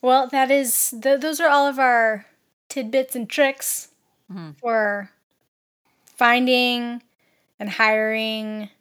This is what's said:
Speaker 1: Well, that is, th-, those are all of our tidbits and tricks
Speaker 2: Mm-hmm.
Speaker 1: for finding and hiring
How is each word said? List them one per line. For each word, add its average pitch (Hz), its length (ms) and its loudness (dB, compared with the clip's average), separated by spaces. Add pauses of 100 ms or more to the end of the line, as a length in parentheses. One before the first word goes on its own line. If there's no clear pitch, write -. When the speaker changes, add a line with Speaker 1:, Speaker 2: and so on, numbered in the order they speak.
Speaker 1:
Well, 254 260 4
that 269 240 2
is, 269 500 0
th-, 269 200 2
those 311 180 -4
are 330 80 2
all 285 200 4
of 269 120 -4
our 226 460 2 (420)
tidbits 262 480 -4
and 233 140 -8
tricks - 580 -2 (420)
Speaker 2:
Mm-hmm. 170 220 -14 (100)
Speaker 1:
for 208 500 -2 (960)
finding 247 960 0 (580)
and 208 100 -8
hiring 220 1000 -2 (120)